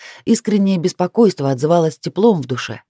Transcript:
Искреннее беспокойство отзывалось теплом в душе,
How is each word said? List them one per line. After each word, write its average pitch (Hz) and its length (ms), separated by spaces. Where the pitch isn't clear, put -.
Искреннее 196 540
беспокойство 180 760
отзывалось 156 480
теплом 190 420
в 123 40
душе, 120 440